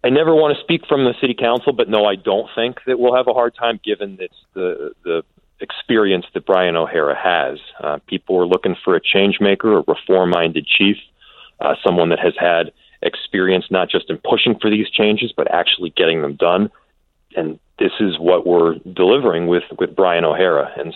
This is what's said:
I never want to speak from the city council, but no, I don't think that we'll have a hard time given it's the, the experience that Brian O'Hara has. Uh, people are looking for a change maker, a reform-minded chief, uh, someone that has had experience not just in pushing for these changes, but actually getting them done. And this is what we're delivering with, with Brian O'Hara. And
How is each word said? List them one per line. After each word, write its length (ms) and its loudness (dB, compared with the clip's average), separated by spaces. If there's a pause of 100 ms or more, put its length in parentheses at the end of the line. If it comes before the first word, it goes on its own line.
I 40 2
never 260 2
want 200 4
to 80 -14
speak 220 -4
from 200 0
the 140 0
city 140 -2
council, 400 -2
but 160 -2
no, 160 4
I 100 2
don't 380 -2
think 320 -4
that 140 -2
we'll 160 2
have 120 2
a 60 0
hard 220 0
time 280 -4
given 360 -6
it's 160 -12 (180)
the, 400 -6 (100)
the 200 -4 (380)
experience 720 0
that 120 -8
Brian 300 2
O'Hara 400 0
has. 420 -2 (220)
Uh, 260 -6
people 320 -4
are 80 2
looking 380 -2
for 120 0
a 60 0
change 380 0
maker, 400 2
a 80 -2
reform-minded 800 0
chief, 300 2 (680)
uh, 200 2
someone 260 2
that 100 0
has 180 0
had 340 0 (300)
experience 680 -2
not 180 0
just 200 -4
in 80 -4
pushing 420 0
for 100 -2
these 200 0
changes, 460 0
but 160 -2
actually 400 -2
getting 300 0
them 140 -4
done. 340 2 (680)
And 240 -6 (200)
this 200 0
is 200 -2
what 260 2
we're 340 4
delivering 680 2
with, 160 2 (160)
with 160 -2
Brian 300 2
O'Hara. 520 2
And 180 -8